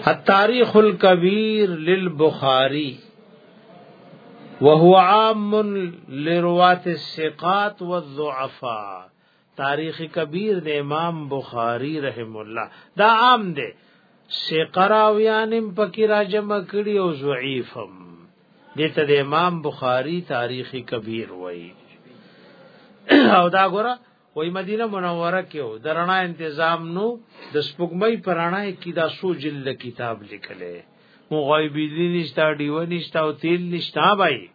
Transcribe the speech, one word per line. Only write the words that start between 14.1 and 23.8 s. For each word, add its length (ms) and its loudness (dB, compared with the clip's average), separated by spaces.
ثقه 580 0
راویان 680 4
هم 220 -4
پکې 340 0
راجمع 500 0
کړي 380 -4
او 160 0
ضعیف 640 -6
هم. 300 -16
دې 180 0
ته 100 2
د 60 2
امام 500 2
بخاری 600 -2
تاریخ 540 -6
کبیر 460 -8
وایي. 400 -12
<clears throat> 300 6
او 120 6
دا 200 4
ګوره، 240 -2